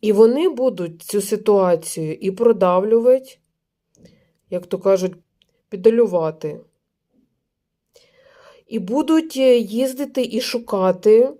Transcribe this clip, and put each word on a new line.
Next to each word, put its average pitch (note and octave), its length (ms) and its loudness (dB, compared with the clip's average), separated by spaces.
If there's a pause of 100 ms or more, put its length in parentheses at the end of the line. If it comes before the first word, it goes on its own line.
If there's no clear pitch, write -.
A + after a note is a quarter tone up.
І G#3+ 120 -2
вони A#3+ 360 4
будуть F#3+ 520 -4
цю G3+ 200 -6
ситуацію F#3 920 -2
і F#3+ 180 -6
продавлювати, A3+ 1040 0 (1120)
як F3+ 180 -10
то F#3 120 -6
кажуть, F#3+ 340 0 (560)
педалювати. F#3 920 0 (2000)
І A3+ 120 -6
будуть, D#4 580 -2
е, C4 200 4
їздити B3+ 680 -4
і A#3 180 -4
шукати G#3+ 1000 2